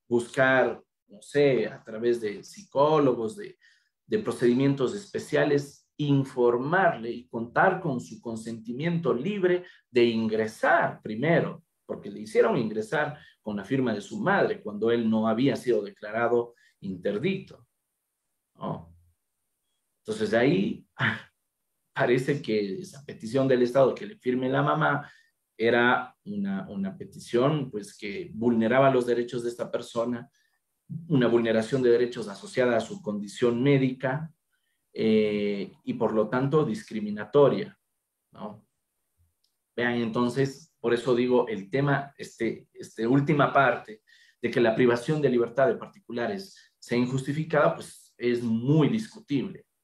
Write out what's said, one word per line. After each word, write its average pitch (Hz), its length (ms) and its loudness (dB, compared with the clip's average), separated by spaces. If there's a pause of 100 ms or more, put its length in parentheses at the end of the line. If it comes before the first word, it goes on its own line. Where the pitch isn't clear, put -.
Buscar, 123 720 2 (280)
no - 140 -20
sé, 135 440 2
a - 180 -10
través 113 380 -2
de 104 220 -6
psicólogos, 123 920 0
de, 104 220 -16 (480)
de 107 140 0
procedimientos 127 720 2
especiales, - 1040 -2
informarle 135 1120 2
y 120 180 -10
contar 143 540 0
con 127 180 -4
su 113 220 -14
consentimiento 120 920 -4
libre 180 500 0 (260)
de 120 140 4
ingresar 110 1000 0
primero, 127 640 0 (220)
porque - 260 -10
le 104 80 -12
hicieron 220 380 2
ingresar 131 600 -4 (240)
con 104 160 -8
la 98 60 -8
firma 127 300 -2
de 101 80 -6
su 107 180 -10
madre 147 420 0
cuando 107 300 -2
él 117 180 0
no 110 180 0
había 117 280 0
sido 110 280 0
declarado 117 680 -2 (280)
interdicto, 101 840 -6 (880)
¿no? - 380 -10 (1080)
Entonces, 107 280 -4
de 113 60 2
ahí 156 500 0 (100)
<laughs> - 960 -8
parece 135 480 0
que 101 400 -4
esa - 220 -18
petición 120 440 -2
del 123 160 4
Estado 123 320 4
que 104 100 -12
le 104 120 -14
firme 127 320 -2
la 139 120 0
mamá 147 480 0 (480)
era 120 560 2 (120)
una, 98 420 -6
una 98 300 -6
petición, 135 720 -2
pues, 101 260 -12
que 98 360 -10
vulneraba 117 580 4
los 127 140 2
derechos 120 380 -2
de 120 60 -4
esta 117 220 -8
persona, 120 580 -6 (800)
una 127 200 4
vulneración 113 540 2
de 120 100 6
derechos 120 360 0
asociada 117 480 -2
a 110 60 2
su 104 200 -8
condición 107 640 -2
médica, 139 680 0 (600)
eh, 104 760 0 (120)
y 127 100 -4
por 107 200 -2
lo 107 160 0
tanto 143 360 2
discriminatoria, 107 1120 0 (560)
¿no? 104 320 -16 (1080)
Vean, 120 200 -2
entonces, 120 840 -2
por 120 140 0
eso 117 220 0
digo, 123 320 2
el 101 220 -8
tema, 139 480 -2
este, - 560 -8
este - 340 -8
última 143 440 2
parte, 123 520 0 (380)
de 113 100 -2
que 123 100 2
la 113 140 4
privación 131 460 2
de 139 80 4
libertad 120 380 2
de 107 80 2
particulares 107 1000 -10
sea - 200 -4
injustificada, 139 800 0
pues - 420 -18
es 120 260 0
muy 123 460 2
discutible, 110 760 -6 (180)